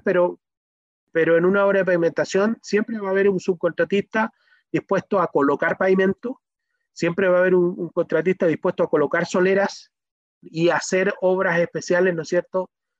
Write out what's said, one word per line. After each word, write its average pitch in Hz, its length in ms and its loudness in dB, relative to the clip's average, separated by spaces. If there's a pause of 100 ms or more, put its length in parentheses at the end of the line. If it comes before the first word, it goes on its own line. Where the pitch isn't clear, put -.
pero, 180 360 0 (720)
pero 165 260 2
en 170 80 2
una 196 200 2
obra 196 140 2
de 185 60 0
pavimentación 185 760 0
siempre 220 380 -4
va 202 80 -8
a 190 40 -4
haber 196 160 2
un 190 120 0
subcontratista 190 920 -2 (400)
dispuesto 185 480 -2
a 170 80 0
colocar 143 500 0
pavimento, 190 640 0 (500)
siempre 170 360 -2
va 180 100 4
a - 20 4
haber 185 160 4
un, 180 220 2
un 175 120 -8
contratista 170 560 -2
dispuesto 175 380 -2
a 160 60 0
colocar 165 360 0
soleras 196 680 -2 (500)
y 165 280 -2
hacer 190 420 0 (100)
obras 185 380 0
especiales, 175 540 0
¿no 165 80 -6
es 147 80 -12
cierto?, 180 400 -2 (300)